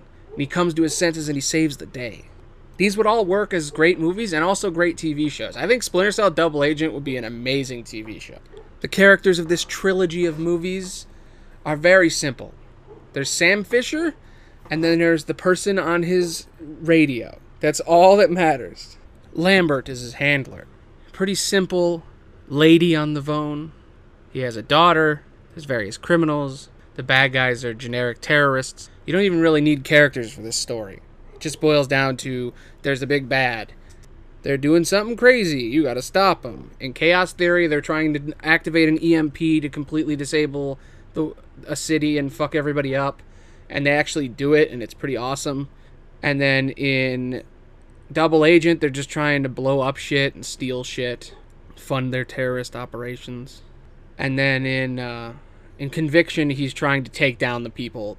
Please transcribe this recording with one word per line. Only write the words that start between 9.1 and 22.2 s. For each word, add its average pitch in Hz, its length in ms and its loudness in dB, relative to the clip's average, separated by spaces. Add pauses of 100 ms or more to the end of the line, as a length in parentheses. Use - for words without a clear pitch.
of 165 100 -4
this 170 160 0
trilogy 180 640 -2
of 156 120 -4
movies 180 680 -4 (580)
are 151 120 -2
very 175 320 6
simple. 127 460 -6 (580)
There's 139 180 -4
Sam 190 340 4
Fisher, 302 500 -2 (560)
and 160 140 0
then 165 160 4
there's 165 240 4
the 156 100 -6
person 185 420 0
on 170 280 0
his 175 420 -2 (140)
radio. 151 800 2 (200)
That's 151 220 0
all 185 380 8
that 180 120 6
matters. 151 640 -2 (360)
Lambert 170 560 2
is 123 140 -10
his 117 120 -12
handler. 139 540 -2 (440)
Pretty 190 220 -2
simple 175 680 0 (420)